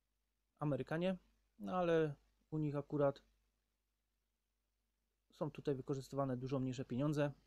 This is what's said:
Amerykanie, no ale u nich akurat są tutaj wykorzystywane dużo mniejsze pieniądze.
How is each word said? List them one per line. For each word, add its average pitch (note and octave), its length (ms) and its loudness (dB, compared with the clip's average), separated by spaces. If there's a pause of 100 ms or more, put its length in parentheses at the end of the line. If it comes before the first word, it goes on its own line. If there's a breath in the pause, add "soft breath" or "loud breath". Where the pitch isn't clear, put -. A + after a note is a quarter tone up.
(580)
Amerykanie, D3+ 580 0 (420)
no F#3+ 180 -4
ale E3 380 4 (360)
u D#3 80 -2
nich D3 180 0
akurat C#3+ 460 0 (2000)
są D#3 180 -4
tutaj C#3+ 240 -2
wykorzystywane C3+ 600 -2
dużo C3 220 -2
mniejsze C3 260 -2
pieniądze. C#3+ 480 0 (140)